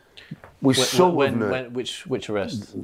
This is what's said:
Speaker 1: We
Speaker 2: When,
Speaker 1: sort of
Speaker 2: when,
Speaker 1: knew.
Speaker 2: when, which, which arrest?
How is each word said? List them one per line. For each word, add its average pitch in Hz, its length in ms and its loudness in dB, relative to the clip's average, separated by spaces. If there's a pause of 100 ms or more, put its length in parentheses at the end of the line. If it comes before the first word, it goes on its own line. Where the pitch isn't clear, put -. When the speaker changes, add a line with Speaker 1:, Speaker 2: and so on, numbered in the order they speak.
(640)
Speaker 1:
We 135 120 4
Speaker 2:
When, - 0 -
Speaker 1:
sort 131 360 4
of 175 40 -2
Speaker 2:
when, 139 240 2
Speaker 1:
knew. 107 120 0
Speaker 2:
when, 127 220 -4
which, - 340 -8
which 117 240 -6
arrest? 98 540 -6